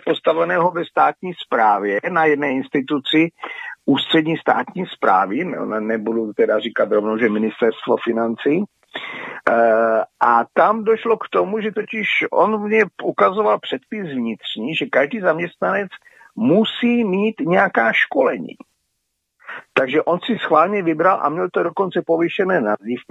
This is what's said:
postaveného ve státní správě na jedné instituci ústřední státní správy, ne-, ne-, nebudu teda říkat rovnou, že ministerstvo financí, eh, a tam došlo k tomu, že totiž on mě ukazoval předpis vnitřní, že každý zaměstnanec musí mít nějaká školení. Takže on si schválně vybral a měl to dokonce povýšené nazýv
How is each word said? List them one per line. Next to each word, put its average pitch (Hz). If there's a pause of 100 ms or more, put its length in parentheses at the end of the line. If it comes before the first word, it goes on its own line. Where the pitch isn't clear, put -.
postaveného 165
ve 165
státní 151
správě 104 (100)
na 165
jedné 143
instituci 143 (560)
ústřední 160
státní 127
správy, 101
ne-, 107
ne-, 107
nebudu 110
teda 107
říkat 107
rovnou, 107
že 117
ministerstvo 110
financí, 117 (840)
eh, 113 (180)
a 117 (100)
tam 208
došlo 220
k -
tomu, 190
že 208
totiž 208 (240)
on 208
mě 208 (180)
ukazoval 202
předpis -
vnitřní, 113
že 143
každý 139
zaměstnanec 180 (460)
musí 220
mít 202
nějaká 196
školení. - (1200)
Takže 131
on 175
si 208
schválně 180
vybral 165
a 143
měl 180
to 180
dokonce 175
povýšené 170
nazýv 107 (100)